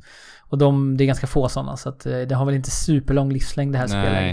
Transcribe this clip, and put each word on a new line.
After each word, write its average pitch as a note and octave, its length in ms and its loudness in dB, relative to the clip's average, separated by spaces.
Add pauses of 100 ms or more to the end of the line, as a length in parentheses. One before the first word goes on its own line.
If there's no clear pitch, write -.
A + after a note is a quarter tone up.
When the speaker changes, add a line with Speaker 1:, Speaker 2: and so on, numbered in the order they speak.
(420)
Speaker 1:
och - 160 -4
de, C#3 400 2
det C3+ 60 4
är - 20 4
ganska C3+ 220 0
få B2+ 220 2
såna, C3+ 280 -8
så - 120 -8
att, C3+ 160 -12
eh, B2+ 140 -4
det B2+ 160 -2
har C3+ 100 0
väl C#3 100 0
inte C3 160 -2
superlång C#3 600 0
livslängd C#3 420 -2
det C3 60 0
här B2+ 80 -2
Speaker 2:
Nej. G2+ 180 0 (280)